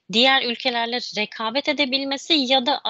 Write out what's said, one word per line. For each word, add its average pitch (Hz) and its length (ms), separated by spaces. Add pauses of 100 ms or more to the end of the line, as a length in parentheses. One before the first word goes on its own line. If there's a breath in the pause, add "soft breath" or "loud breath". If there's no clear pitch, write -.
(120)
diğer 254 300
ülkelerle 240 540
rekabet 226 720
edebilmesi 277 680
ya 262 320
da, 285 240